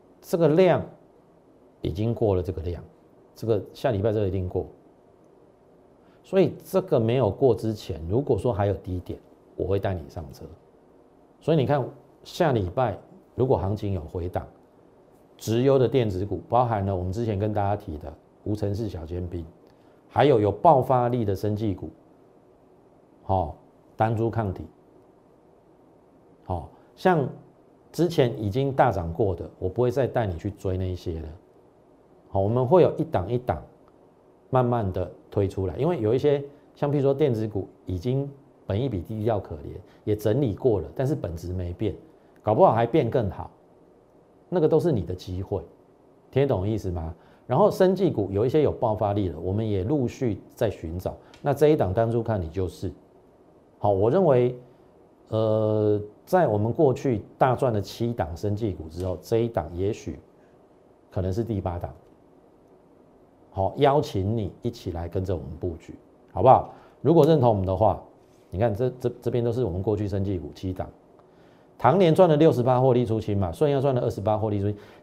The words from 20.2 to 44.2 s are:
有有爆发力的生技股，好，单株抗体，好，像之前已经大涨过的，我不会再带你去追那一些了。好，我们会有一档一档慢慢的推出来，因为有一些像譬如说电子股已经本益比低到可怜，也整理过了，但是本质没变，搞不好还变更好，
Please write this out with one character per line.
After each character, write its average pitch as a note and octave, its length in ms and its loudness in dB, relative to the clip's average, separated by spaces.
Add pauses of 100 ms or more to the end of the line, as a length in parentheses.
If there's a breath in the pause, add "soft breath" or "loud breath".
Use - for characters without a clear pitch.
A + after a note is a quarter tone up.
有 C#3 140 6
有 G2+ 140 2
爆 D3 280 6
发 B2 280 2
力 A#2+ 160 -2
的 G2 100 0
生 G#2 220 -2
技 G2+ 180 -2
股， - 160 -12 (1300)
好， F2+ 320 -2 (400)
单 A2+ 180 2
株 A2+ 160 0
抗 G2+ 240 -4
体， - 100 -12 (1800)
好， F2 260 -8 (240 soft breath)
像 E3 340 2 (640)
之 E3 180 0
前 B2+ 320 0
已 G#2+ 80 -2
经 C3+ 220 -2
大 A#2+ 220 2
涨 E2+ 200 -4
过 G2 220 0
的， D#2+ 240 -10
我 F#2 100 -4
不 A#2 140 -2
会 B2 80 2
再 B2+ 160 0
带 A#2 200 -2
你 E2+ 120 -4
去 G#2 140 -6
追 F#2 260 -4
那 F#2 100 -4
一 F#2 60 -6
些 E2+ 240 -8
了。 D#2 100 -10 (1000)
好， G2+ 120 0
我 G2 80 2
们 B2 180 2
会 E3 160 6
有 A#2 140 4
一 - 80 -2
档 F#2+ 260 -4
一 B2 60 0
档 F2+ 260 -4 (840)
慢 B2+ 160 2
慢 A#2 280 -2
的 F2+ 180 -4 (200)
推 G2+ 160 0
出 F#2+ 200 -4
来， F2+ 100 -6
因 C3 100 -2
为 E3+ 140 -2
有 G#2+ 140 0
一 C3+ 40 2
些 C#3+ 240 2 (320 loud breath)
像 C#3+ 160 -2
譬 C#3 40 0
如 C#3 80 2
说 C#3 100 4
电 C#3 220 2
子 A2 120 -2
股 G#2 220 -6 (160)
已 F#2 140 -4
经 C3+ 320 -2 (340)
本 G2+ 160 -2
益 C#3 80 -2
比 F#2+ 140 -6
低 A2 240 -8
到 A2+ 120 2
可 - 180 -10
怜， C#2+ 200 -12 (280 soft breath)
也 G#2+ 120 0
整 A2 240 0
理 A2 140 0
过 G#2+ 260 2
了， D#2 160 -8
但 C3 100 -2
是 - 80 0
本 E2 220 -8
质 F2 160 -8
没 F2 220 -6
变， G2+ 200 -4 (480 soft breath)
搞 G#2+ 120 2
不 E3 100 6
好 D#3 80 6
还 A#2 140 2
变 - 240 2
更 A2+ 200 0
好， D#2+ 200 -12 (1000)